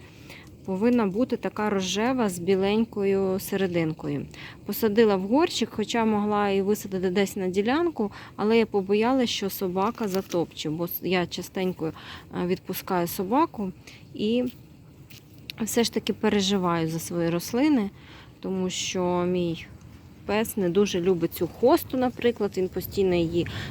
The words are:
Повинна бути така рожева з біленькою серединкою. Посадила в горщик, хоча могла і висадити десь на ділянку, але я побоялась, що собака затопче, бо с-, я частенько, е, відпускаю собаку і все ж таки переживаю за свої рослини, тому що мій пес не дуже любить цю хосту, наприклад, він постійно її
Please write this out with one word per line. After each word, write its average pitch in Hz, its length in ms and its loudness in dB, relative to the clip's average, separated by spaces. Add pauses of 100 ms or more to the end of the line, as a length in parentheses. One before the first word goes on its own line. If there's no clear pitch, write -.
(680)
Повинна 220 400 2
бути 220 300 0
така 214 320 -4
рожева 208 600 0
з 180 100 -4
біленькою 196 1000 2
серединкою. 165 840 -2 (400)
Посадила 208 500 4
в 185 60 0
горщик, 247 500 2
хоча 226 340 0
могла 208 440 2
і 196 120 2
висадити 190 480 0
десь 190 260 2
на 190 120 -2
ділянку, 226 640 0 (240)
але 220 220 2
я 226 80 6
побоялась, 214 640 2
що 196 200 -4
собака 196 580 -2
затопче, 175 600 -2
бо 170 180 -2
с-, - 200 -8
я 175 200 2
частенько, 180 680 -4 (500)
е, 180 40 -2
відпускаю 180 600 -2
собаку 202 640 -2 (420)
і 233 300 0 (1160)
все 233 220 2
ж 220 100 -2
таки 214 200 -2
переживаю 190 760 2
за 160 100 -4
свої 170 300 -2
рослини, 233 600 2 (500)
тому 185 300 -2
що 180 580 0
мій 175 400 -2 (600)
пес 220 300 0
не 180 120 2
дуже 196 320 2
любить 170 320 2
цю 170 140 -2
хосту, 277 500 2
наприклад, 240 600 0
він 185 120 0
постійно 185 460 0
її 170 320 0 (240)